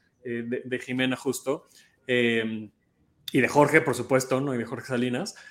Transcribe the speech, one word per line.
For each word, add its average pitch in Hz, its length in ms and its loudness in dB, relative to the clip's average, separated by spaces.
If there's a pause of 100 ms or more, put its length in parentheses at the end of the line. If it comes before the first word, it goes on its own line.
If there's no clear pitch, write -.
(240)
eh, 120 220 -6
de, 120 200 -4
de 123 140 -4
Jimena 127 360 -2
justo, 135 500 -4 (400)
eh, 113 640 0 (600)
y 135 100 4
de 120 80 4
Jorge, 147 320 6
por 147 140 0
supuesto, 131 440 0
¿no? 139 140 -4
Y 120 40 -4
de 113 80 -4
Jorge 113 220 -12
Salinas, 123 480 -4 (160)